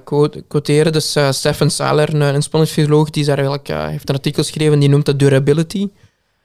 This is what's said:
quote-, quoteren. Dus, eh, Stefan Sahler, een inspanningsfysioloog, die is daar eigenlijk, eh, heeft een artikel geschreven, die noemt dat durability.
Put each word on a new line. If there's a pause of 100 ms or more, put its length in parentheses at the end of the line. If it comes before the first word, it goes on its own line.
quote-,
quoteren.
Dus,
eh,
Stefan
Sahler,
een
inspanningsfysioloog,
die
is
daar
eigenlijk,
eh,
heeft
een
artikel
geschreven,
die
noemt
dat
durability. (560)